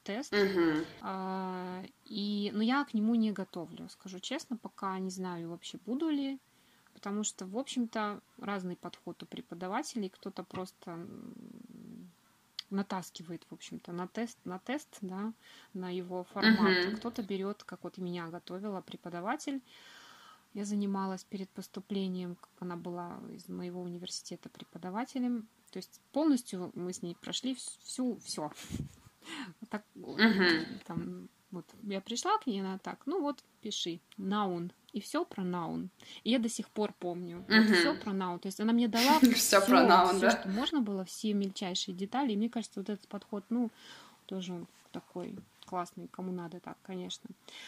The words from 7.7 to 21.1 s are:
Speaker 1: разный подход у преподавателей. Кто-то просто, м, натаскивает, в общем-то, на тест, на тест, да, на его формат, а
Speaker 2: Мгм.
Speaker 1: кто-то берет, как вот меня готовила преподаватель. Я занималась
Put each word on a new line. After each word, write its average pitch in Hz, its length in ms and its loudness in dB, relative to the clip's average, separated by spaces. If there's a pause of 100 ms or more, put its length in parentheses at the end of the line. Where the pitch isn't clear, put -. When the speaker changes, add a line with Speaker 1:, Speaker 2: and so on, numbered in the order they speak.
Speaker 1:
разный 180 380 -4
подход - 460 -12
у - 40 -12
преподавателей. 185 840 -6
Кто-то - 340 -10
просто, - 500 -10
м, - 1160 -16 (600)
натаскивает, 180 800 -6
в - 60 -16
общем-то, - 380 -14
на 180 140 -6
тест, 226 380 -8
на 185 140 -8
тест, - 420 -10
да, 196 320 -6 (400)
на 185 180 -6
его 180 340 -4
формат, 202 640 4
а 202 40 -2
Speaker 2:
Мгм. 214 60 -6
Speaker 1:
кто-то 233 260 -6
берет, 196 420 -4
как - 200 -12
вот 175 140 -10
меня 175 300 -6
готовила 185 520 -8
преподаватель. 202 800 -6 (920)
Я 208 120 -6
занималась 196 600 -2